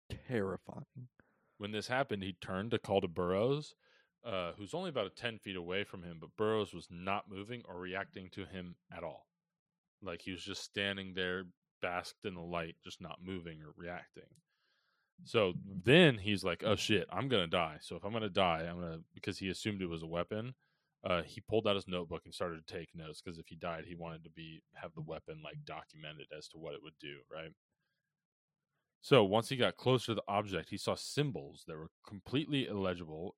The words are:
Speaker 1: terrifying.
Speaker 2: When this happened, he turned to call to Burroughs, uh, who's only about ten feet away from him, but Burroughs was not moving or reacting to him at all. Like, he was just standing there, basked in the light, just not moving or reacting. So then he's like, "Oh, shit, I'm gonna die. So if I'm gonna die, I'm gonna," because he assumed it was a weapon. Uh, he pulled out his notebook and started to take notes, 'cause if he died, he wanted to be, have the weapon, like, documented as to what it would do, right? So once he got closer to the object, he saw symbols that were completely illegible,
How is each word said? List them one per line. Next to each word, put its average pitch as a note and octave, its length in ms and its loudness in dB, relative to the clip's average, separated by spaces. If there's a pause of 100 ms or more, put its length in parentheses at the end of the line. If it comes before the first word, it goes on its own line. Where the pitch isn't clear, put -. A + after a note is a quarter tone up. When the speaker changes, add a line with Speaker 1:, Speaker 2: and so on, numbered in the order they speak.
Speaker 1:
terrifying. A2+ 1000 -6 (480)
Speaker 2:
When G#2 140 -6
this G#2+ 160 -2
happened, B2 360 0
he F#2+ 100 -4
turned G2+ 380 -4
to A2+ 80 4
call G2 220 2
to G2 60 0
Burroughs, G2 680 2 (480)
uh, F#2 300 -4
who's G2+ 200 -10
only F3+ 160 -4
about A2+ 260 0
ten A2+ 240 -2
feet G2 160 -6
away F#2 280 0
from F#2+ 200 -10
him, E2+ 160 -10
but D#2 160 -14
Burroughs G#2+ 380 4
was E2+ 160 -12
not F#2+ 400 -4
moving G#2 360 -8
or F2+ 140 -10
reacting F#2 520 -6
to F#2+ 140 -8
him F2+ 300 -8 (160)
at E2+ 120 -10
all. D2+ 260 -10 (720)
Like, F2 220 -6
he F#2+ 80 -6
was F2 120 -8
just G2 200 -6
standing G2 500 -2
there, F#2 320 0 (360)
basked F2+ 440 -2
in F#2+ 100 -4
the F2 60 -8
light, E2+ 420 -4
just - 180 -14
not E2 220 -10
moving E2+ 400 -6
or D2+ 140 -16
reacting. - 640 -12 (840)
So G2 300 4 (100)
then B2 540 8
he's G2 240 0
like, F2 200 0
"Oh, G#2+ 140 6
shit, G2 340 4
I'm A#2+ 180 0
gonna G2 180 4
die. D#2+ 340 2
So - 160 -8
if E2 80 -8
I'm G#2 80 -2
gonna A2 160 0
die, F2 340 4
I'm E2+ 180 -4
gonna," E2 220 -6 (100)
because F#2 260 -4
he F#2+ 100 0
assumed G2 320 0
it F#2 60 0
was E2 160 -4
a E2 40 -6
weapon. G#2+ 480 -2 (480)
Uh, F2+ 200 4
he - 180 -12
pulled G#2+ 260 4
out G2+ 80 6
his F#2+ 120 -2
notebook F2 380 -4
and E2+ 80 -16
started E2 340 -4
to - 60 -10
take E2+ 220 -8
notes, D#2 260 -10
'cause E2 180 -10
if E2 100 -16
he F2 60 -14
died, E2 300 -6
he F2 100 -12
wanted E2 300 -10
to E2 60 -20
be, - 320 -14 (120)
have - 200 -12
the - 60 -8
weapon, D#2 420 -10
like, D2+ 220 -12
documented D#2 680 -12
as D2+ 160 -12
to E2 100 -18
what D#2 160 -8
it D2 80 -12
would D#2 160 -18
do, C#2+ 300 -12
right? D#2+ 240 -10 (1500)
So A#2+ 220 10
once G#2 240 4
he C3+ 80 -2
got G#2 180 4
closer B2+ 320 4
to A2+ 80 2
the G2 140 0
object, G2+ 400 0
he G#2 80 -4
saw G2 180 0
symbols E2+ 720 -4
that E2 100 -6
were D#2+ 140 -10 (160)
completely C3 600 0
illegible, F2+ 720 -2